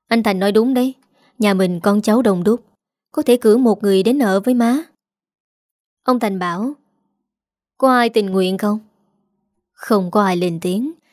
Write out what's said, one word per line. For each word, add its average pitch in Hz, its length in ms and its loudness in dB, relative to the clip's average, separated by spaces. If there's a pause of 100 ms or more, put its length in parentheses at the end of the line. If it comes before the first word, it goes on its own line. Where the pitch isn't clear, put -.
"Anh 233 160 0
Thành 196 160 -2
nói 202 120 0
đúng 233 220 2
đấy, 254 200 0 (460)
nhà 208 140 2
mình 180 260 0
con 202 220 0
cháu 226 200 2
đông 190 220 0
đúc, 226 200 0 (480)
có - 100 -4
thể 247 160 4
cử 226 200 4
một 226 260 0
người 190 200 2
đến 254 160 0
ở 196 200 2
với 240 140 -2
má." 240 240 2 (1300)
Ông 247 160 0
Thành 196 200 -4
bảo: 185 340 -6 (1040)
"Có 262 180 2
ai 233 140 2
tình 220 160 0
nguyện 190 320 -2
không?" 208 220 -2 (920)
Không 190 380 -2
có 208 120 2
ai 185 140 0
lên 170 240 -4
tiếng. 208 300 -4 (220)